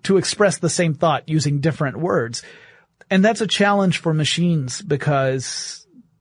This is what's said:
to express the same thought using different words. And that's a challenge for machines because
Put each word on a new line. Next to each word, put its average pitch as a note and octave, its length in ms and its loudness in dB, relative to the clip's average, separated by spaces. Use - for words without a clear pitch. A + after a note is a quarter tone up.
to F#3+ 140 2
express - 420 0
the E3+ 100 0
same E3 240 0
thought D3 360 0
using D3 320 0
different C#3 380 -2
words. D3+ 440 -2
And F#3+ 160 4
that's A3 160 2
a A3 60 -2
challenge G3+ 520 2
for E3 140 -2
machines D#3 720 0
because C3+ 1040 -2